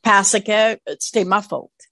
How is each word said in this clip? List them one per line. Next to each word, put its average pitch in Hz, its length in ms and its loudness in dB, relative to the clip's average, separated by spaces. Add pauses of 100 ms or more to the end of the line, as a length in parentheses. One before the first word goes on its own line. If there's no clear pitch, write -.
Parce 202 380 2
que 214 400 0 (180)
c'était - 280 -2
ma 196 160 0
faute. - 300 -12 (200)